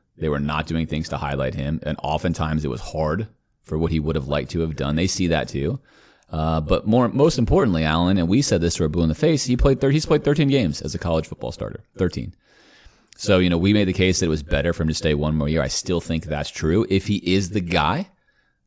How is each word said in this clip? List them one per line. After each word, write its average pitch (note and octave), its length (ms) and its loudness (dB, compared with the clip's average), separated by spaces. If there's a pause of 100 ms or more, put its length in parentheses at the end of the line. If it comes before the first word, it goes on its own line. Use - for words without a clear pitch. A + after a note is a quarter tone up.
(160)
They D#2+ 120 -4
were D2 100 -2
not D2+ 300 -2
doing D#2+ 180 0
things D2+ 220 -4
to D2+ 80 -6
highlight C#2 400 -4
him, D2 260 -4
and D2+ 200 -6
oftentimes D#2 640 -2
it D2 60 -2
was A#1+ 100 -6
hard D#2+ 460 -4 (380)
for D#2 120 -6
what D#2+ 140 0
he D#2+ 80 2
would D#2 160 -2
have C#2 140 -4
liked C#2+ 240 -2
to E2+ 80 -2
have D#2+ 160 -2
done. C2+ 180 -2
They F2 140 0
see F#2 180 -2
that E2 220 0
too. D#2 320 -4 (500)
Uh, D#2+ 300 0
but E2 260 0
more, A#2 220 4
most D#3 300 2
importantly, A2+ 460 2
Alan, F2 340 2
and E2+ 100 2
we A#2 140 4
said G2 180 2
this E2+ 160 0
to - 80 0
our D#2 40 0
blue E2 160 0
in D#2+ 40 4
the D#2 60 2
face, D3+ 300 0
he B2 120 0
played C3+ 240 4
thir-, C3+ 100 2
he's D3+ 160 0
played - 180 2
thirteen D3 240 2
games A#2 340 0
as D2 120 -6
a - 40 -6
college D#2+ 280 0
football - 260 -10
starter. - 320 -10 (120)
Thirteen. F#2 380 -2 (840)
So, F#2+ 220 2
you F#2 100 4
know, F2 100 2
we G2 140 4
made G#2 160 4
the F#2+ 40 0
case F#2 280 2
that F#2 60 0
it D#2+ 40 0
was D2+ 120 0
better D2+ 300 0
for E2 100 -4
him D#2+ 60 2
to D#2 60 0
stay D#2 200 0
one D2+ 220 0
more D2 120 0
year. D#2 140 0
I C2 60 -2
still E2+ 320 -2
think D#2+ 240 -4
that's D2 260 -4
true. E2+ 400 0
If F#2+ 160 0
he G#2 100 0
is F#2+ 340 0
the G#2 100 -2
guy, F2 480 0 (580)